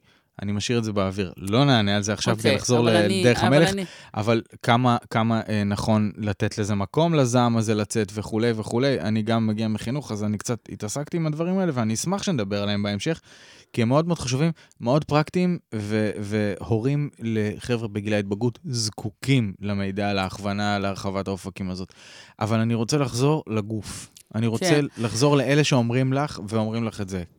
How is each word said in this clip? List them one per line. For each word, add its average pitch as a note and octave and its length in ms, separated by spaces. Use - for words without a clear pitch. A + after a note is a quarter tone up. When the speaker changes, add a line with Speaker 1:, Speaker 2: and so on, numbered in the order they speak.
Speaker 1:
אני G2+ 100
משאיר G#2 280
את A2+ 40
זה A2 100
באוויר. F#2+ 440
לא G#2+ 280
נענה G#2+ 300
על G2+ 80
זה G#2 100
עכשיו A#2 220
כדי A2 140
Speaker 2:
אוקיי, C3+ 60
Speaker 1:
לחזור B2 240
Speaker 2:
אבל A#2 180
Speaker 1:
ל-, G#2 80
Speaker 2:
אני, F#2+ 180
Speaker 1:
דרך A#2 200
Speaker 2:
אבל A#2 100
Speaker 1:
המלך, E3 160
Speaker 2:
אני G3 160
Speaker 1:
אבל A2+ 260
כמה, A#2+ 360
כמה, A2+ 400
אה, G#2 140
נכון G#2 540
לתת G#2 400
לזה G#2+ 180
מקום, D3+ 380
לזעם A#2+ 440
הזה A2 180
לצאת G#2 380
וכולי A2 380
וכולי. A#2 500
אני G#2+ 200
גם A2+ 260
מגיע A2 200
מחינוך, A#2 440
אז G#2 120
אני G#2+ 140
קצת - 340
התעסקתי C#3 460
עם D#3+ 100
הדברים E3 300
האלה, F#3 180
ואני A2+ 180
אשמח F#3 300
שנדבר G#2 400
עליהם G2+ 200
בהמשך, G#2 380
כי A#2 80
הם A2+ 80
מאוד D#3 180
מאוד E3+ 120
חשובים, C3+ 320
מאוד C3+ 220
פרקטיים, F3 540
ו-, G#2+ 440
והורים G#2+ 880
לחבר'ה A2 680
בגיל G#2 260
ההתבגרות G#2 520
זקוקים A#2 920
למידע, G2+ 540
להכוונה, G2+ 640
להרחבת G2 480
האופקים G2 420
הזאת. F#2 240
אבל A2 200
אני A2+ 140
רוצה A#2 240
לחזור C#3 500
לגוף. G#2+ 600
אני A2+ 120
רוצה A#2 180
Speaker 2:
כן. D3 200
Speaker 1:
לחזור A#2 400
לאלה C#3 260
שאומרים C3 500
לך, C#3+ 340
ואומרים A2 360
לך G#2 180
את F#2+ 80
זה F#2 140